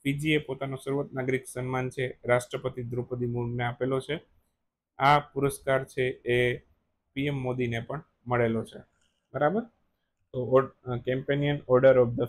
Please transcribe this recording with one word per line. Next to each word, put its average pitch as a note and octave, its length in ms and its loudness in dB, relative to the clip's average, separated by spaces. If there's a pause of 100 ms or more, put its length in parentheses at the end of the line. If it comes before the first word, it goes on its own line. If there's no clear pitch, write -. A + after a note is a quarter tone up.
ફિજીએ D3 340 0
પોતાનો C3+ 380 -6
સર્વોચ્ચ C#3 380 -6
નાગરિક B2+ 340 -2
સન્માન B2+ 420 -4
છે B2+ 360 -6
રાષ્ટ્રપતિ B2+ 580 -2
દ્રૌપદી A#2+ 420 -6
મુર્મુને A#2+ 380 -4
આપેલો B2+ 360 -2
છે. D3+ 220 -6 (760)
આ C#3+ 220 6
પુરસ્કાર C#3 640 -2
છે - 420 -4
એ B2 320 2 (560)
પી C#3 120 -4
એમ C#3+ 100 -2
મોદીને B2+ 440 -2
પણ C3+ 240 -8 (240)
મળેલો A#2 360 2
છે, - 160 -14 (540)
બરાબર? D#3+ 280 0 (720)
તો B2+ 120 -4
ઓડ-, C3 440 2
અ, B2 60 -2
Companion C#3+ 640 -2 (120)
Order C3 240 8
of B2 120 6
the A#2+ 220 -2